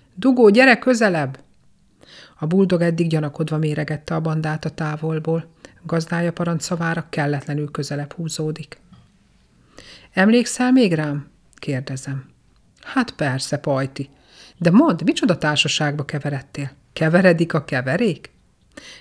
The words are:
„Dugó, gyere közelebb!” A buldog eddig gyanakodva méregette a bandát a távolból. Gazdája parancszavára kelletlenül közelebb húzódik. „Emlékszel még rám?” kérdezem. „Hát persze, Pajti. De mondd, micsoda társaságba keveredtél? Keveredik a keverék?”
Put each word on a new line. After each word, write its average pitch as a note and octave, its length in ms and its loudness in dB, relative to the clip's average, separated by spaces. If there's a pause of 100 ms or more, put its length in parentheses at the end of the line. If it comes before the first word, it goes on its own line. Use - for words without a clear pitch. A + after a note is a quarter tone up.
(140)
„Dugó, A#3+ 340 6
gyere A#3+ 300 6
közelebb!” F#3+ 600 0 (1000)
A D#3 80 -6
buldog F#3 340 2
eddig E3+ 280 0
gyanakodva D#3 500 -2
méregette D3+ 560 -4
a D#3+ 60 -2
bandát D#3 440 -4
a D#3+ 60 -4
távolból. D#3+ 840 -4 (280)
Gazdája E3+ 500 -2
parancszavára E3 760 -4
kelletlenül D3 640 -4
közelebb C#3+ 420 -8
húzódik. D#3 680 -8 (1300)
„Emlékszel A#3+ 600 2
még B3 200 6
rám?” D3 360 -4 (260)
kérdezem. C3+ 680 -8 (560)
„Hát - 300 -4
persze, - 460 -4
Pajti. C3+ 520 -4 (500)
De E3+ 120 2
mondd, G3+ 340 4
micsoda G#3+ 340 0
társaságba D3 680 -2
keveredtél? C#3+ 680 -8 (220)
Keveredik E3 640 4
a D3 100 -2
keverék?” D#3 680 -4 (720)